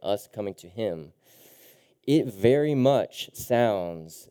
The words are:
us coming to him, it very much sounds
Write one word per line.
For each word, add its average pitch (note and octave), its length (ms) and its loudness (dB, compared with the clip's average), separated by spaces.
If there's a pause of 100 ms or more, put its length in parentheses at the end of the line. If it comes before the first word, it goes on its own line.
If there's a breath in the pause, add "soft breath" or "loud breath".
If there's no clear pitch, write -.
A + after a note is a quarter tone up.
us G2+ 300 -4
coming G2+ 220 -8
to - 120 -20
him, F2 460 -8 (920 soft breath)
it C3 280 2
very C#3 420 4
much B2+ 580 0
sounds F2+ 960 -2